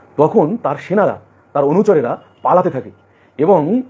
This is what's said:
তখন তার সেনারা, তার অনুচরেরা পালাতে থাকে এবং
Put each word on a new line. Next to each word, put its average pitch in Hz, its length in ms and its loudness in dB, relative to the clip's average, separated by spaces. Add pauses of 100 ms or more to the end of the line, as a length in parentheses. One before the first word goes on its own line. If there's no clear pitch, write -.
(180)
তখন 156 400 2
তার 143 180 -4
সেনারা, 160 440 -2 (340)
তার 147 100 0
অনুচরেরা 151 580 0 (200)
পালাতে 175 280 2
থাকে 113 220 -8 (460)
এবং 175 520 0